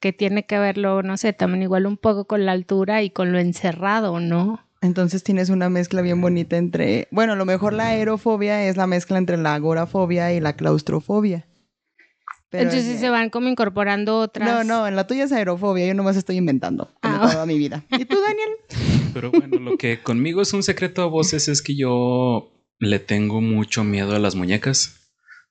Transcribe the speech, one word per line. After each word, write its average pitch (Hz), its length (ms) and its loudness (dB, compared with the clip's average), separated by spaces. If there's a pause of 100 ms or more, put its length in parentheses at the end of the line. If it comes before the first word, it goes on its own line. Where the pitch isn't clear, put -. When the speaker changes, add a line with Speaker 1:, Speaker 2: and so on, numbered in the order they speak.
Speaker 1:
¿qué 190 120 0
tiene 202 340 -2
que 208 120 -2
ver 202 200 0
lo, 196 240 0
no 190 140 -4
sé, 214 160 -2
también 185 300 0
igual 190 240 0
un 202 100 -2
poco 202 300 0
con 208 180 0
la 190 80 2
altura 190 500 0
y 196 80 -2
con 180 220 0
lo 180 60 2
encerrado, 175 840 -2
¿no? 170 400 0 (220)
Speaker 2:
Entonces 180 400 0
tienes 185 260 0
una 185 220 2
mezcla 180 320 0
bien 175 180 0
bonita 175 380 0
entre, 170 520 0
bueno, 220 220 2
a 202 40 -2
lo 190 100 -2
mejor 190 260 0
la 220 160 -2
aerofobia 214 800 0
es 185 80 0
la 185 100 2
mezcla 180 300 0
entre 180 220 2
la 151 160 0
agorafobia 170 800 0
y 170 60 0
la 151 140 0
claustrofobia. 160 920 0 (1040)
Pero 208 140 0
Speaker 1:
Entonces 247 300 0
Speaker 2:
en 226 60 -6
Speaker 1:
se 247 100 0
van 226 200 2
como 240 180 -2
incorporando 208 680 0
otras. 214 300 -2
Speaker 2:
No, 233 160 2
no, 220 220 0
en 196 100 -2
la 190 100 0
tuya 269 180 0
es 277 80 -2
aerofobia, 185 540 0
yo 190 80 0
nomás 196 220 2
estoy 185 200 -2
inventando, 135 680 0
como - 220 0
Speaker 1:
Ah. 240 80 8
Speaker 2:
toda 160 140 0
mi 160 120 0
vida. 147 320 -2
¿Y 254 140 0
tú, 381 160 0
Daniel? 427 300 -2 (640)
Speaker 3:
Pero - 180 -6
bueno, 135 280 2
lo 123 180 -2
que 117 240 0
conmigo 151 420 0
es 196 100 0
un 196 100 0
secreto 185 400 -2
a 180 40 0
voces 160 420 0
es 143 140 0
que 143 140 -4
yo 123 760 0 (260)
le 104 200 2
tengo 104 420 0
mucho 110 420 0
miedo 101 320 0
a 104 40 2
las 98 180 2
muñecas, 104 720 -2 (420)